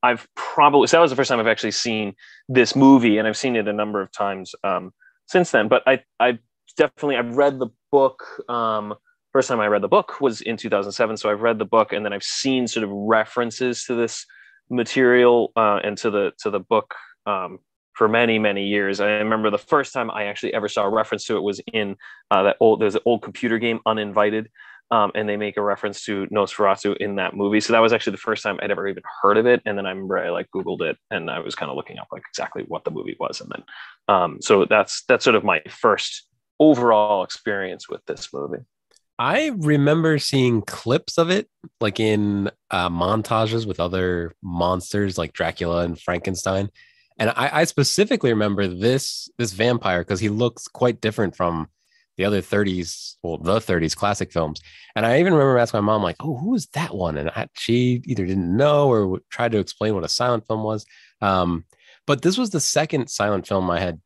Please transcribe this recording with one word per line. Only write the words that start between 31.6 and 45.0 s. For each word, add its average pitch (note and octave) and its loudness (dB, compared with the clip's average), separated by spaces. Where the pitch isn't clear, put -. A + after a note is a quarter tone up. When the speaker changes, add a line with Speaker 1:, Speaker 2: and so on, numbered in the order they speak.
Speaker 1:
looking - -10
up, G1+ -16
like, - -14
exactly - -10
what - -10
the - -4
movie - -10
was. - -8
And - -18
then, - -14
um, F2+ 2
so G#2 4
that's, - 2
that's A#2+ 2
sort A#2 6
of G#2 2
my F2 0
first - -2
overall A2 4
experience G2 -8
with E2 -10
this - -10
movie. C#2+ -8
Speaker 2:
I A#3 -2
remember D3+ 2
seeing B2 2
clips - -4
of E3 2
it, G3+ -2
like, G#2+ -2
in, G#2 2
uh, F2+ -2
montages A2 -2
with F#2+ -6
other F2+ -2
monsters F2+ -2